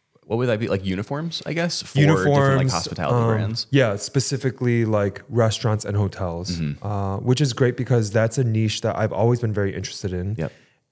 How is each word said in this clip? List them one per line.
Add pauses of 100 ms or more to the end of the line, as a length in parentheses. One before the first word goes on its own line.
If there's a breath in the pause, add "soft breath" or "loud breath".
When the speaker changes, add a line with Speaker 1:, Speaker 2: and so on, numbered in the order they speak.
(260)
Speaker 1:
what
would
that
be?
Like
uniforms,
I
guess,
for
different,
like,
Speaker 2:
Uniforms,
Speaker 1:
hospitality
Speaker 2:
um,
Speaker 1:
brands.
Speaker 2:
yeah,
specifically,
like,
restaurants
and
hotels,
Speaker 1:
Mm-hmm.
Speaker 2:
uh,
which
is
great
because
that's
a
niche
that
I've
always
been
very
interested
in.
Speaker 1:
Yep. (400 loud breath)